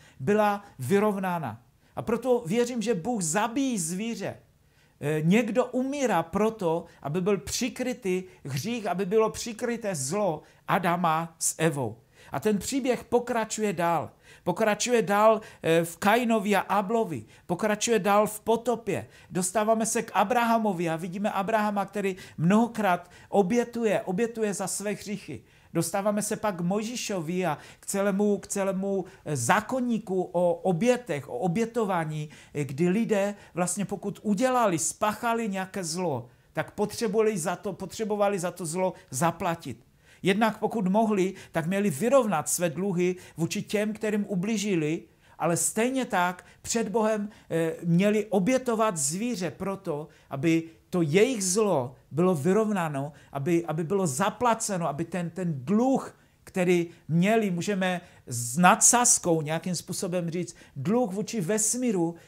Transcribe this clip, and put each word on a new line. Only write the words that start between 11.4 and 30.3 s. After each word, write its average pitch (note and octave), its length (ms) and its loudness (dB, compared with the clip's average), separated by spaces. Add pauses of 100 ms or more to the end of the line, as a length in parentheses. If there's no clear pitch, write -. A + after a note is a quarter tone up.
Evou. C#3 380 0 (360)
A - 80 -4
ten G#3+ 180 2
příběh B3 460 -2
pokračuje A3+ 680 0
dál. E3 380 0 (340)
Pokračuje G#3+ 580 2
dál, G#3 380 4 (220)
eh, E3 220 4
v E3 120 -8
Kainovi G#3+ 600 2
a F3+ 40 4
Ablovi. F#3+ 640 0 (220)
Pokračuje G#3+ 520 0
dál G3+ 280 4
v G#3 140 -8
potopě. A3+ 680 -2 (240)
Dostáváme G#3+ 560 0
se A3 160 0
k A3+ 120 -14
Abrahamovi G#3+ 760 2
a D#3+ 80 -2
vidíme G3 340 -6
Abrahama, G#3 540 0
který F#3+ 320 -4 (220)
mnohokrát G3+ 720 2 (180)
obětuje, A3+ 760 2
obětuje A3 520 -2
za F#3+ 120 -4
své G3+ 260 -4
hříchy. F#3+ 500 -10 (320)
Dostáváme G3+ 480 0
se G#3+ 140 -2
pak G#3+ 200 -4
k E3 40 -6
Mojžíšovi F#3 840 -2
a D3 120 -2 (220)
k - 60 -20
celému, G3+ 520 2
k G3+ 80 -14
celému, G3 580 -2 (200)
eh, D3+ 120 -4
zákonníku G#3 840 0 (100)